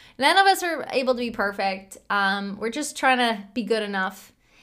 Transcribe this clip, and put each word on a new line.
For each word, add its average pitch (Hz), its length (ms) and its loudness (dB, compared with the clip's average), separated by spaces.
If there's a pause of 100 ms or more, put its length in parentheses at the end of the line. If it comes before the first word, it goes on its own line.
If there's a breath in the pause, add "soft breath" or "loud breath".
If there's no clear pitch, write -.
(200 loud breath)
None 311 180 4
of 392 80 6
us 381 160 4
are 330 300 -4
able 254 220 2
to 240 60 -2
be 233 120 -4
perfect. 196 640 -4 (120)
Um, 196 500 -2
we're 220 100 -4
just 285 260 -6
trying 262 220 2
to 226 260 0 (100)
be 240 100 -4
good 220 180 0
enough. 196 520 -6 (300 soft breath)